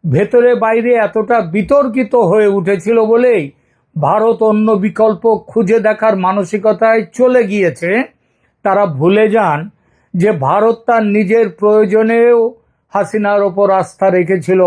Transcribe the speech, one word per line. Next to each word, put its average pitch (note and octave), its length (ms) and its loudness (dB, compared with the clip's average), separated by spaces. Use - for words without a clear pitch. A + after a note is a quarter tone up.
ভেতরে A#3 440 2
বাইরে A3+ 400 0
এতটা A3 460 0
বিতর্কিত A3 720 -2
হয়ে G#3+ 320 2
উঠেছিল G3 580 0
বলেই A3+ 460 0
ভারত A3 420 0
অন্য G#3+ 300 0
বিকল্প G#3+ 640 0
খুঁজে A3 440 -2
দেখার G#3+ 360 0
মানসিকতায় G3+ 960 -2
চলে B3 320 2
গিয়েছে, G3 580 -2
তারা G3 240 0
ভুলে F3+ 420 0
যান F#3+ 420 -2
যে G3 180 0
ভারত G3 540 -2
তার A#3 160 0
নিজের G#3 480 0
প্রয়োজনেও A3 1040 0
হাসিনার G3+ 540 -2
ওপর G3 280 0
আস্থা F#3+ 400 0
রেখেছিল। F3+ 560 0